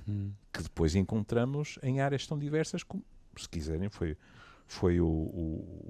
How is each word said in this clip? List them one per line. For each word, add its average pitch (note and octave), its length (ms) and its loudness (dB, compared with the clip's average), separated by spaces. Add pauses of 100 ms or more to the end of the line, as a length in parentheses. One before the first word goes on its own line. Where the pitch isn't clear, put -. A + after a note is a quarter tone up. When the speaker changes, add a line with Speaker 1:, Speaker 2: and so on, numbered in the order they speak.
Speaker 1:
Hum. G2+ 240 -2 (200)
Speaker 2:
que F2 120 -6
depois D#2+ 320 2
encontramos A#2 880 0
em C3+ 180 2
áreas C#3 240 0
tão D#3 140 -4
diversas D3+ 420 -2
como, - 220 -8 (340)
se - 100 -12
quiserem, D#2+ 420 -2
foi, D#2+ 280 -2 (480)
foi F2 340 4
o, E2+ 80 6
o, D#2+ 840 -2